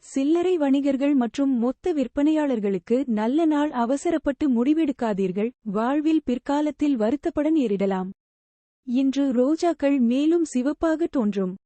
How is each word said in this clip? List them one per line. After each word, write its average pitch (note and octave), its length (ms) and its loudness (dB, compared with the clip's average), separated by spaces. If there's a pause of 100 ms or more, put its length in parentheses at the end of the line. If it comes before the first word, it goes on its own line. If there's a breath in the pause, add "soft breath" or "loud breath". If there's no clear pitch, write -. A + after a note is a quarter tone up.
சில்லறை E4+ 520 0
வணிகர்கள் C#4 580 2
மற்றும் C4 420 0
மொத்த B3+ 360 -2
விற்பனையாளர்களுக்கு C4+ 1040 0 (140)
நல்ல A#3 360 0
நாள். D4+ 280 0
அவசரப்பட்டு C#4 720 -2
முடிவெடுக்காதீர்கள், A#3 1000 0 (200)
வாழ்வில் D4 540 0
பிற்காலத்தில் C#4+ 760 -2
வருத்தப்பட C#4+ 520 -2
நேரிடலாம். G3 600 0 (760)
இன்று C4+ 460 0
ரோஜாக்கள் C#4+ 720 0
மேலும் D4+ 420 2
சிவப்பாக D4+ 640 -2
தோன்றும். G3 580 -2